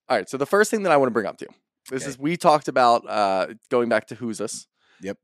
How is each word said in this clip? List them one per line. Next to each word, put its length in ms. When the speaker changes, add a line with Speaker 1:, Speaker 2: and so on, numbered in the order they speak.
Speaker 1:
All 80
right, 140
so 80
the 80
first 260
thing 120
that 100
I 40
wanna 140
bring 140
up 140
to 100
you, 60
this 140
Speaker 2:
Okay. 80
Speaker 1:
is, 80
we 180
talked 320
about, 400
uh, 380
going 200
back 180
to 80
Who's 240
Us. 280
Speaker 2:
Yep. 220